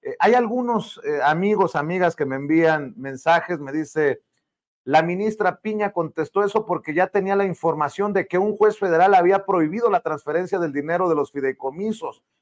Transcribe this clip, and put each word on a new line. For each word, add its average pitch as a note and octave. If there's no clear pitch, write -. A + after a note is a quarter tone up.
Eh, -
hay G#3
algunos, A#3+
eh, C#3+
amigos, F3+
amigas E3+
que D3
me C3+
envían D3+
mensajes, D#3+
me C#3+
dice, D3+
"La D3+
ministra F#3
Piña G#3
contestó E3
eso A3
porque D#3+
ya F3+
tenía G3
la G3
información E3
de F#3+
que F3
un G#3
juez G#3+
federal F#3
había F#3+
prohibido F#3
la F#3
transferencia E3
del E3
dinero E3
de D#3+
los C#3+
fideicomisos. C#3+